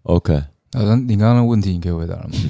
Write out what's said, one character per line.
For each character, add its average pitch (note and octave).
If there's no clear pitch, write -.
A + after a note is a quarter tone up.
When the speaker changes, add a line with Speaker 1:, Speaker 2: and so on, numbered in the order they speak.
Speaker 1:
OK。 E2+
Speaker 2:
好， G#2+
那 G#2+
你 B2
刚 A2
刚 A#2+
的 A#2+
问 A#2
题 G2
你 F2
可 F2
以 -
回 E2
答 E2+
了 E2+
吗？ -